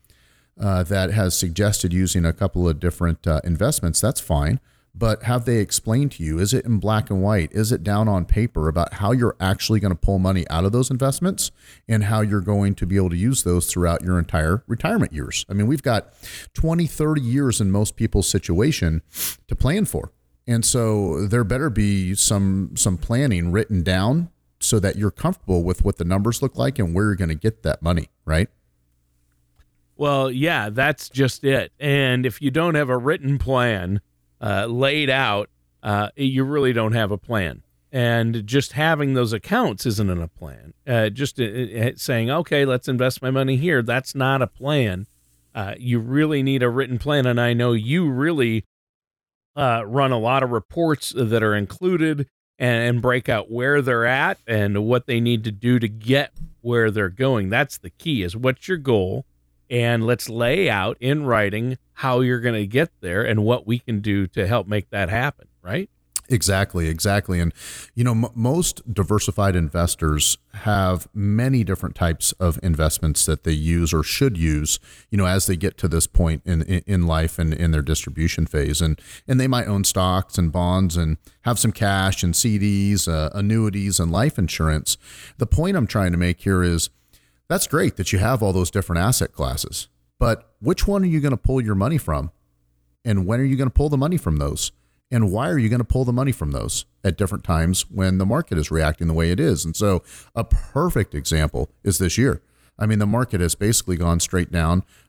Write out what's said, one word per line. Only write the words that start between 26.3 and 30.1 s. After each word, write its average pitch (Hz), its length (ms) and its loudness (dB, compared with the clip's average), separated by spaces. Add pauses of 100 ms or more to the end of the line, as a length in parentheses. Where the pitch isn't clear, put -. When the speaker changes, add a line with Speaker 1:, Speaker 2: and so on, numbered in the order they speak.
Speaker 1:
look 135 140 -4
like 135 240 -2
and 85 120 0
where 95 120 2
you're 107 100 2
gonna 85 220 -2
get - 260 -2
that - 200 -2
money, 82 260 0 (160)
right? 80 240 0 (1500)
Speaker 2:
Well, 139 340 2